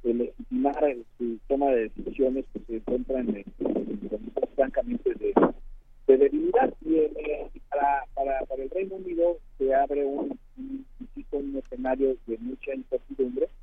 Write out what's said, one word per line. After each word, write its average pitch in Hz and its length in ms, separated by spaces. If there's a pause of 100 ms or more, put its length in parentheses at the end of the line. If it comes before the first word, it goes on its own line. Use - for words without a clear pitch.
eh, 120 80
legitimar, 131 720
eh, 123 180 (140)
su 117 220 (100)
toma 139 220
de 113 180
decisiones, 131 640
pues, - 140
se 113 100
encuentran 123 540
en, 98 140 (160)
en - 120
condiciones - 480 (340)
francamente - 600
de, 101 180 (760)
de 135 120
debilidad. 156 560 (100)
Y, 160 120
eh, 151 540 (200)
para, 139 340 (100)
para, 139 320
para 135 160
el 135 80
Reino 190 260
Unido 175 420 (200)
se 135 160
abre 143 300
un, 143 340 (200)
un, 269 280 (140)
insisto, - 380
un 139 180
escenario 131 600 (100)
de 113 120
mucha 131 360
incertidumbre 131 760 (140)